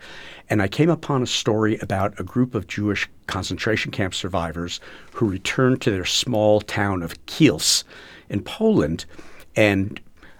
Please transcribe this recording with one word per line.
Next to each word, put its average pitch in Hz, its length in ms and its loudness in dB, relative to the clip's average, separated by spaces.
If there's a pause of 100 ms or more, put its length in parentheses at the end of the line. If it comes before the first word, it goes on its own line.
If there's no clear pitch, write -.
(500)
and 107 120 2
I 98 60 2
came 151 220 2
upon 147 340 0
a 120 40 -4
story 110 540 0
about 95 380 -2
a 92 40 -4
group 123 320 0
of 98 120 -4
Jewish 104 420 -2 (180)
concentration 95 640 -2
camp 95 220 -4
survivors 85 640 -4 (340)
who 117 160 0
returned 127 520 0
to 117 100 0
their 92 140 -2
small 107 560 4
town 101 420 -2
of - 220 -10
Kielce - 580 4 (460)
in 101 140 -2
Poland, 135 640 0 (500)
and 101 440 2 (400)